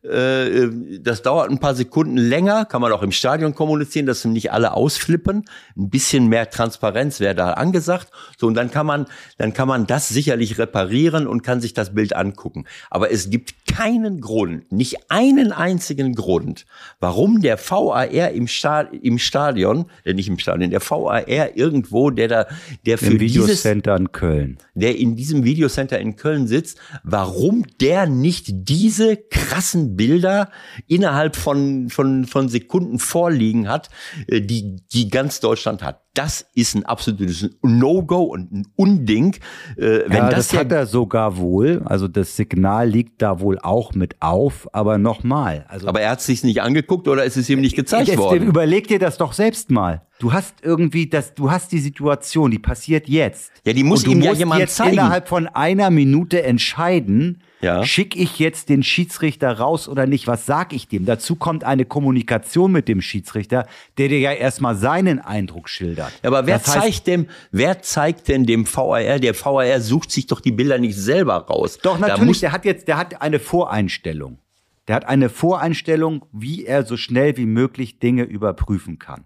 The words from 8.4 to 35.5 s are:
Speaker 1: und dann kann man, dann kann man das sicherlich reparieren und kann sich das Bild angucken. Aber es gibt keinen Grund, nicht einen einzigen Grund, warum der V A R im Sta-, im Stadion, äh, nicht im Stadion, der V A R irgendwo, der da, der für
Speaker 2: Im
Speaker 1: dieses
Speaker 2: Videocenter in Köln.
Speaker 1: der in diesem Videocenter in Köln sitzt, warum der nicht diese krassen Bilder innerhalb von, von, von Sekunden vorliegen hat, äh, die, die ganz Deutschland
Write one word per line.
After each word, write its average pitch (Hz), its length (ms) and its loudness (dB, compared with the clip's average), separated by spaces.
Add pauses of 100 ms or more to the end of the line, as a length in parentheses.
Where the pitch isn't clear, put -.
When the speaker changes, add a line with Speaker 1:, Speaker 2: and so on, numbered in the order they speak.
Speaker 1:
und 113 60 2
dann 117 180 -2
kann 151 140 0
man, 147 220 -2 (300)
dann 110 140 -2
kann 131 160 -2
man 120 200 0
das 131 200 0
sicherlich 117 500 0
reparieren 123 680 0
und 120 160 -2
kann 123 160 -2
sich 117 140 -6
das 98 200 -4
Bild 107 220 0
angucken. 95 480 -6 (260)
Aber - 220 0
es 98 180 -2
gibt - 380 -6
keinen 214 540 -2
Grund, 104 500 -4
nicht 117 400 -4
einen 254 400 4
einzigen 151 640 -2
Grund, 90 500 -2 (360)
warum 160 400 2
der 117 160 2
V 190 360 -2
A 123 120 0
R - 260 0
im 123 160 -4
Sta-, 151 400 -2 (140)
im 120 180 0
Stadion, 135 680 0 (180)
äh, 95 80 -2
nicht 95 160 -4
im 90 100 -2
Stadion, 90 300 -2
der 92 100 0
V - 300 -2
A 113 100 0
R 139 380 -2
irgendwo, 135 520 0
der 113 200 0
da, 113 180 2 (380)
der 113 120 2
für 104 140 2
Speaker 2:
Im 107 80 6
Speaker 1:
dieses 123 280 4 (180)
Speaker 2:
Videocenter 104 320 2
in 92 160 -2
Köln. 73 440 -2 (180)
Speaker 1:
der 113 220 0
in 117 200 0
diesem 139 260 0
Videocenter 135 560 0
in 104 160 -6
Köln 147 320 -2
sitzt, 139 320 -2 (240)
warum 101 640 0 (160)
der 175 260 2
nicht 147 420 0
diese 202 680 2
krassen 170 720 -2
Bilder 175 600 2 (360)
innerhalb 156 500 2
von, 139 540 0
von, 135 360 0
von 135 220 0
Sekunden 123 520 -2
vorliegen 117 680 0
hat, 139 220 -4 (380)
äh, 113 140 0
die, 101 360 -6 (160)
die 120 160 0
ganz 135 300 -2
Deutschland 110 440 -2